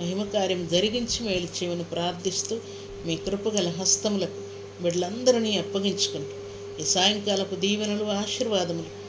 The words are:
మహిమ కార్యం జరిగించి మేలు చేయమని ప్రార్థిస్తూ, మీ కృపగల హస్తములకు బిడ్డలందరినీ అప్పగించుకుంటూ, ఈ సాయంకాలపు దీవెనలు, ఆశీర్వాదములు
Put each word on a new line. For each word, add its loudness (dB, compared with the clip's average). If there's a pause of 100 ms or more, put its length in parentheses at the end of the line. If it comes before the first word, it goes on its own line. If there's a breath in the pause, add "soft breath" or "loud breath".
మహిమ 0
కార్యం 2
జరిగించి 2
మేలు 0
చేయమని -2
ప్రార్థిస్తూ, -2 (460 loud breath)
మీ 0
కృపగల 0
హస్తములకు 0 (420 loud breath)
బిడ్డలందరినీ 4
అప్పగించుకుంటూ, 0 (500 loud breath)
ఈ -2
సాయంకాలపు 2
దీవెనలు, 2
ఆశీర్వాదములు 0 (200)